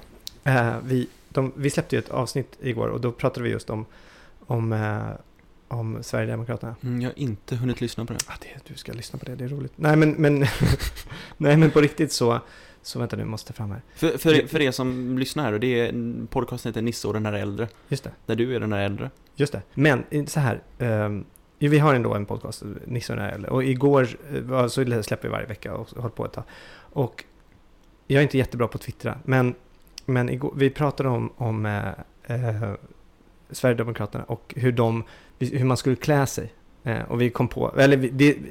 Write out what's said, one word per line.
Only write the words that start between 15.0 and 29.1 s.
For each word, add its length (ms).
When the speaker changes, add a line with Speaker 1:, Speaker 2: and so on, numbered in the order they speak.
Speaker 2:
lyssnar 260
här, 80
och 80
det 200
är 80
en 420
podcast 320
som 60
heter 140
Nisse 260
och 60
den 120
här 60
äldre. 360
Speaker 1:
Just 160
det. 60
Speaker 2:
Där 100
du 200
är 40
den 120
här 80
äldre. 300
Speaker 1:
Just 160
det. 100
Men, 360
eh, 140
så 160
här, 220
ehm, 460
ju, 100
vi 100
har 160
ändå 200
en 120
podcast, 360
Nisse 260
och 40
den 100
här 60
äldre. 180
Och 140
igår, 440
eh, 80
var, 280
så 340
släpper 200
vi 100
varje 140
vecka 280
och 140
höll 80
på 140
ett 80
tag. 120
Och 320
jag 120
är 40
inte 160
jättebra 300
på 80
att 60
twittra, 420